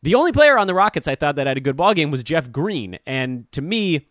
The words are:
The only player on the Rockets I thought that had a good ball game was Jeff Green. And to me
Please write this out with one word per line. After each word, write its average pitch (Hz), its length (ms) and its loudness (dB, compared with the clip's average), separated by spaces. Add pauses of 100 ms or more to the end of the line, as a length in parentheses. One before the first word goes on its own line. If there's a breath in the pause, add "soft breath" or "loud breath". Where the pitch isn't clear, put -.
The 160 120 2
only 320 180 4
player 294 240 6
on 202 120 2
the 180 60 -2
Rockets 185 340 0
I 135 80 -2
thought 147 200 0
that 139 120 0
had 135 80 -2
a 135 40 -4
good 135 160 -2
ball 185 160 2
game 160 200 0
was 127 100 -4
Jeff 131 300 -4
Green. 135 520 -6
And 127 480 -6
to 139 80 -6
me 180 500 -2